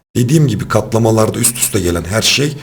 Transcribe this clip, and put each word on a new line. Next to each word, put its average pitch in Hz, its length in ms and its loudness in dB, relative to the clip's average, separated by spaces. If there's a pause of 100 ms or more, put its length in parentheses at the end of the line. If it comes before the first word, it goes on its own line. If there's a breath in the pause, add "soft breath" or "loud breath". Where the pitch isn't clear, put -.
(160)
dediğim 135 320 2
gibi 104 200 -4
katlamalarda 110 680 2
üst - 200 -2
üste - 220 -2
gelen 87 240 -2
her 104 180 -2
şey 151 400 0